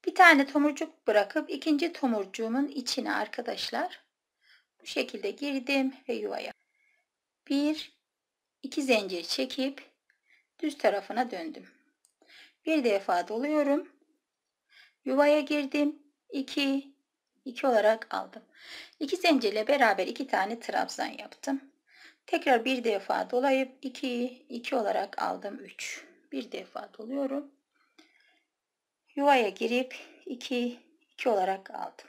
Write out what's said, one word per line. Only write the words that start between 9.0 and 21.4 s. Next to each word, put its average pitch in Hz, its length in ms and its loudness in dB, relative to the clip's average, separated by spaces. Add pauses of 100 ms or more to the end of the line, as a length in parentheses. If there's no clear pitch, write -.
çekip 262 680 -4 (680)
düz 302 180 -4
tarafına 214 540 -2
döndüm. 165 380 -12 (960)
Bir 320 180 2
defa 196 440 2
doluyorum. 285 680 0 (1120)
Yuvaya 285 340 6
girdim. 294 640 0 (260)
İki, 277 680 -2 (500)
iki 262 220 -2
olarak 220 460 4
aldım. 196 300 -8 (560)
İki 320 180 -2
zincirle 226 500 2
beraber 220 400 4
iki 269 200 -6
tane 202 320 0
trabzan - 460 -4
yaptım. - 680 -8 (540)